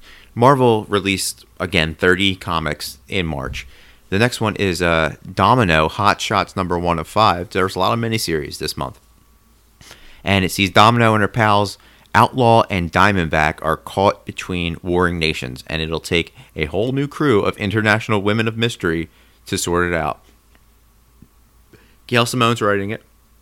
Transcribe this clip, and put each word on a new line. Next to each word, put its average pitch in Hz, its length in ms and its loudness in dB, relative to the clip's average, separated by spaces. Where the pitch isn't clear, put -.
Marvel 120 500 4
released, 98 600 -4
again, 82 340 -2
thirty 95 400 2
comics - 720 -6
in 95 180 -4
March. 67 400 -8
The 98 100 -2
next 120 200 0
one 107 180 -2
is, 90 240 -2
uh, 82 340 0
Domino, 95 560 4
Hot 101 320 0
Shots 98 340 -2
number 90 220 -2
one 87 220 0
of 76 80 -8
five. 92 420 0
There's 95 260 -2
a 92 40 -6
lot 101 140 0
of 117 60 -4
miniseries 87 600 -4
this 78 180 -8
month. - 220 -10
And 98 220 0
it 82 60 -2
sees 98 180 0
Domino 113 440 6
and 107 80 2
her 98 60 2
pals, 104 500 0
Outlaw 117 560 4
and 87 220 -4
Diamondback, 82 680 2
are 78 160 -2
caught - 480 0
between 87 560 -8
warring 87 380 0
nations, 73 480 -4
and 80 140 -4
it'll 80 180 -6
take - 340 -4
a 78 100 -4
whole 101 260 -4
new 139 160 -4
crew 135 340 0
of 92 160 -2
international 107 640 0
women 107 260 0
of 113 100 -6
mystery 87 520 -2
to 98 100 -4
sort 87 300 -2
it 87 60 -2
out. 76 280 -4
Gail 120 180 2
Simone's 120 360 0
writing 101 300 0
it. - 120 -12